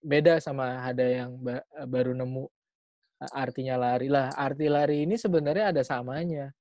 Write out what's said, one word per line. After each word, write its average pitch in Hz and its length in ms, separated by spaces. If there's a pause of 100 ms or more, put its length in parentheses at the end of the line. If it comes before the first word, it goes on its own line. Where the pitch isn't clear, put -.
beda 156 400
sama 127 420
ada 127 200
yang 127 360
ba-, 123 240 (240)
baru 127 280
nemu, 131 280 (760)
eee, - 100
artinya 131 460
lari 123 320
lah. 135 240
Arti 139 360
lari 147 360
ini 202 120
sebenarnya 175 560
ada 135 100
samanya. 139 760